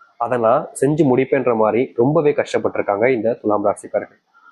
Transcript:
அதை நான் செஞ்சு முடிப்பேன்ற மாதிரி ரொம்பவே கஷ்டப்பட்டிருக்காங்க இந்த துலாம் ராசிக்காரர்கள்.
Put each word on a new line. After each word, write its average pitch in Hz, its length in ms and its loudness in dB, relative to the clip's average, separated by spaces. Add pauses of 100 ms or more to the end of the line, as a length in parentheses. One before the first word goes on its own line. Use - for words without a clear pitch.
(200)
அதை 120 200 -2
நான் 120 240 2 (100)
செஞ்சு 151 320 0
முடிப்பேன்ற 127 500 2
மாதிரி 110 260 2 (140)
ரொம்பவே 147 380 2
கஷ்டப்பட்டிருக்காங்க 107 720 -2
இந்த 113 260 0
துலாம் 104 340 -2
ராசிக்காரர்கள். - 520 -6 (320)